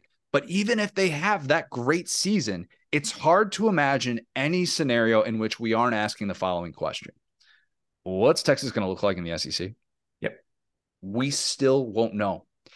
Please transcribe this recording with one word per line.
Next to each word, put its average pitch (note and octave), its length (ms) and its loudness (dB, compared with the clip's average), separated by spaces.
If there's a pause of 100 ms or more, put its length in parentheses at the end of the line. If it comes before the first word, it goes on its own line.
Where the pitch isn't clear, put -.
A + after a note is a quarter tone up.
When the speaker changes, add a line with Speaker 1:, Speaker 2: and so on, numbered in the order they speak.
(320)
Speaker 1:
But C#3+ 180 0
even G#3 300 0
if G#3 160 -4
they F#3+ 140 2
have D#3 400 -2
that D#3 200 0
great D3 400 0
season, A2 580 -2 (240)
it's D3 200 -2
hard F#3+ 400 4
to A3 160 0
imagine C3+ 540 2 (140)
any E3 300 0
scenario A#2 560 4
in A2 160 0
which A2 220 -4
we A2+ 140 0
aren't A#2 220 2
asking G#2+ 320 -2
the F#2+ 60 -4
following F2 400 -4
question. - 380 -8 (920)
What's G#2 400 2
Texas C3+ 300 0
gonna G2 180 -2
look - 140 -6
like G2 140 2
in F2+ 60 -6
the E2 80 -6
S D#2+ 140 -4
E D2 60 -10
C? F#2 240 -6 (460)
Speaker 2:
Yep. - 180 -6 (640)
Speaker 1:
We A2 280 -4
still C3+ 560 0
won't A2+ 300 -2
know. G2 300 -2 (300)